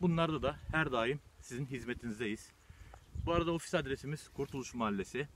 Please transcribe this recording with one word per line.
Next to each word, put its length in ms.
Bunlarda 420
da 140
her 200
daim 280
sizin 260
hizmetinizdeyiz. 840
Bu 60
arada 200
ofis 220
adresimiz 540
Kurtuluş 460
Mahallesi 600